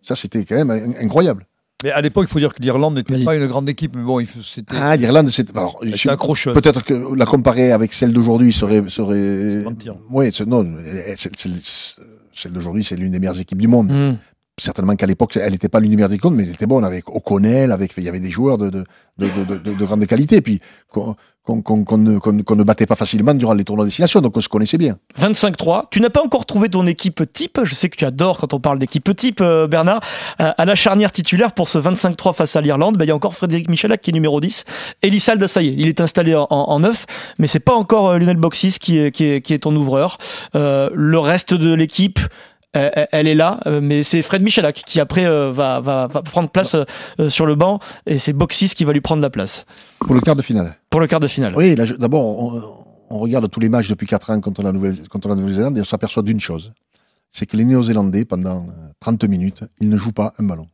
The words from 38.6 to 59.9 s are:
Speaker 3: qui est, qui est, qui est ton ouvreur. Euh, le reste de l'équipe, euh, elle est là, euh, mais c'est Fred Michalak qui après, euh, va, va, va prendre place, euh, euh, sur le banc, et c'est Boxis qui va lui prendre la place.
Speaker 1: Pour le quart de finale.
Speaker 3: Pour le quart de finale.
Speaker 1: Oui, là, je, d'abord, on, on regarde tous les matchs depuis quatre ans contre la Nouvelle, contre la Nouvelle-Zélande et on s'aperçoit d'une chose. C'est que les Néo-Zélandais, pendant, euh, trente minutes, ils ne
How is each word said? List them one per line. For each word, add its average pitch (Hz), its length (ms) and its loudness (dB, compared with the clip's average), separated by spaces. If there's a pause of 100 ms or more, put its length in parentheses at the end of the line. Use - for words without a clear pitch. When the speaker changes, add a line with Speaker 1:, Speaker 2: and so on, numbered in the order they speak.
Speaker 3:
qui 165 200 2
est, 147 120 2
qui 160 140 0
est, 143 160 0
qui 156 140 -4
est 139 40 -4
ton 151 160 0
ouvreur. 143 440 0 (360)
Euh, 139 380 2
le 151 260 2
reste 170 360 0
de 165 180 2
l'équipe, 165 460 0 (560)
euh, 143 140 2 (220)
elle 156 160 2
est 156 80 4
là, 165 320 2
euh, 147 160 0
mais 147 180 2
c'est 160 220 0
Fred 196 180 0
Michalak 175 420 0
qui - 160 -2
après, 170 280 0
euh, 147 240 2
va, 131 280 -2
va, 131 280 -2
va 143 160 -6
prendre 160 260 -2
place, 185 240 -2
euh, 156 120 0 (340)
euh, 151 100 2
sur 160 160 0
le 151 80 2
banc, 185 240 2 (300)
et 151 100 0
c'est - 160 -4
Boxis 175 360 0
qui - 140 -2
va 147 100 2
lui 143 80 2
prendre 156 200 -2
la 139 80 0
place. - 380 -8 (320)
Speaker 1:
Pour - 160 2
le 120 60 4
quart 151 140 2
de 135 60 -2
finale. 90 340 -2 (140)
Speaker 3:
Pour 156 100 2
le 165 60 4
quart 160 140 0
de 147 80 0
finale. 113 280 -2
Speaker 1:
Oui, 165 200 4
là, 113 100 2
je, 113 80 -4
d'abord, 131 320 0
on, 117 380 -6 (480)
on 107 80 -8
regarde 117 320 -2
tous - 80 -10
les 113 100 2
matchs 113 200 0
depuis 104 180 -4
quatre 110 240 -2
ans 107 100 0
contre 101 220 -6
la 98 80 -2
Nouvelle, 95 360 -4
contre - 200 -8
la 101 80 0
Nouvelle-Zélande 98 420 -2
et 208 40 -2
on - 20 -2
s'aperçoit 110 400 -4
d'une 107 160 0
chose. 87 340 -10 (580)
C'est - 140 -8
que - 120 -12
les 110 60 2
Néo-Zélandais, 113 600 2
pendant, 92 420 -6
euh, 82 220 -18 (100)
trente 117 240 -2
minutes, 98 400 -2 (160)
ils 107 100 0
ne 107 80 2